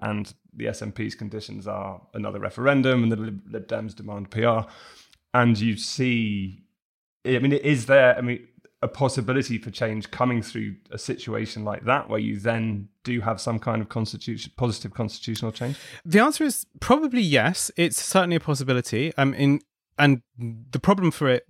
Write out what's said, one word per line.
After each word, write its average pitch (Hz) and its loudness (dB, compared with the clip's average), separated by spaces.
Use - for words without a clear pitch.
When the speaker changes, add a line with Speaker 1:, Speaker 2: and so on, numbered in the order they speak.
Speaker 1:
and 104 -6
the 117 -8
S 110 -6
N 107 -8
P's 107 -8
conditions 104 -12
are 98 -8
another 104 -6
referendum, 127 2
and 113 2
the 110 0
Lib, 107 -8
Lib 101 -10
Dems 110 -6
demand 101 -12
P 110 -2
R. 113 2
And 120 6
you 107 0
see, 107 -2
I 127 2
mean, 139 4
is 143 2
there, 131 8
I - -4
mean, 123 -4
a 110 0
possibility 127 0
for 110 -12
change 110 -4
coming 120 0
through 107 -8
a - -10
situation 110 -6
like 104 -6
that, 127 0
where 110 -2
you 107 -4
then 110 -2
do 120 -4
have 107 -4
some 117 -2
kind 113 -2
of 101 -6
constitution, - -6
positive 113 -4
constitutional 113 -6
change? 131 -6
Speaker 2:
The 170 4
answer 214 4
is - -2
probably 254 2
yes. 143 2
It's - 0
certainly 175 2
a 160 2
possibility. 131 -2
Um, 135 2
in, 139 4
and 139 6
the 117 -8
problem 185 4
for 143 0
it, 123 2